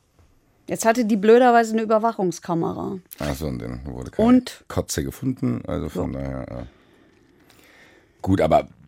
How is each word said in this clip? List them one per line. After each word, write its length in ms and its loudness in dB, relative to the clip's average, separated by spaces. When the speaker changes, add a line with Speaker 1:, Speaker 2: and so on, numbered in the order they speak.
Speaker 1:
Jetzt 180 -4
hatte 200 4
die 120 2
blöderweise 560 6
eine 80 0
Überwachungskamera. 1200 -2
Speaker 2:
Ach 160 -4
so, 120 -6
und 120 -6
dann 260 -10
wurde 260 -10
keine 180 2
Speaker 1:
Und 380 2
Speaker 2:
Kotze 360 -4
gefunden, 640 -4
also 220 -4
von 240 -6
Speaker 1:
so. 60 -8
Speaker 2:
daher, 300 -8
ja. 180 -12
Gut, 200 0
aber 260 4